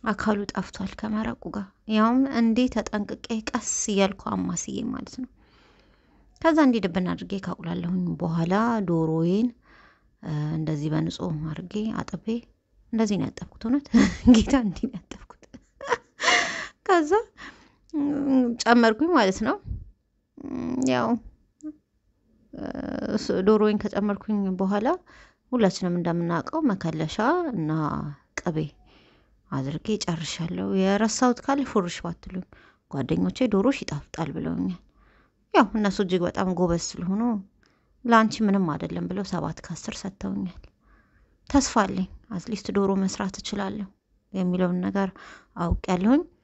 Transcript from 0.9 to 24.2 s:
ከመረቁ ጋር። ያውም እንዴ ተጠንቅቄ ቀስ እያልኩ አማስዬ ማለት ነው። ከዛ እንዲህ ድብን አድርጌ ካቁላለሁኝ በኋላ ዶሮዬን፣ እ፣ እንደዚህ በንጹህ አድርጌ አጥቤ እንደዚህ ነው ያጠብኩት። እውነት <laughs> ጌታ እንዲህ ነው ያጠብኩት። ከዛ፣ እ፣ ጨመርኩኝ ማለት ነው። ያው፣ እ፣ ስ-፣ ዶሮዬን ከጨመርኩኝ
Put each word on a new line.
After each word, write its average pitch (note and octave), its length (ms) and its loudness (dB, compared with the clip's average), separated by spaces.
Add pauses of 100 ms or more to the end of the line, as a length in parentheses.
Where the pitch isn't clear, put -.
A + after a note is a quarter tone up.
ከመረቁ A3 560 -6
ጋር። G3 160 -8 (220)
ያውም A3 320 4 (140)
እንዴ A3+ 240 4 (120)
ተጠንቅቄ G#3 560 -4 (200)
ቀስ - 240 -4 (160)
እያልኩ G3 420 2
አማስዬ F3+ 560 -4
ማለት - 320 -8
ነው። B3+ 140 -10 (1120)
ከዛ D#4+ 180 4
እንዲህ B3 220 6
ድብን F#3 260 0
አድርጌ F3 320 -6
ካቁላለሁኝ F3 640 -4 (120)
በኋላ E3+ 380 0 (300)
ዶሮዬን፣ E3+ 640 2 (760)
እ፣ E3 100 -8 (200)
እንደዚህ D#3 360 -2
በንጹህ D#3 300 -2 (280)
አድርጌ E3+ 280 -10 (200)
አጥቤ - 320 -8 (680)
እንደዚህ A3 240 2
ነው A#2 100 -2
ያጠብኩት። - 360 -12
እውነት B3+ 300 0
<laughs> A#3 420 8
ጌታ A3 260 4
እንዲህ G#3 240 -2
ነው - 120 -6
ያጠብኩት። - 460 -18 (1400)
ከዛ፣ E4+ 260 4 (840)
እ፣ D4+ 60 0 (580)
ጨመርኩኝ A#3 540 6
ማለት G#3 280 4
ነው። A#3 160 0 (1300)
ያው፣ B3+ 200 2 (1500)
እ፣ - 100 -10 (540)
ስ-፣ - 240 -2
ዶሮዬን G#3+ 360 4
ከጨመርኩኝ G3+ 640 -2 (140)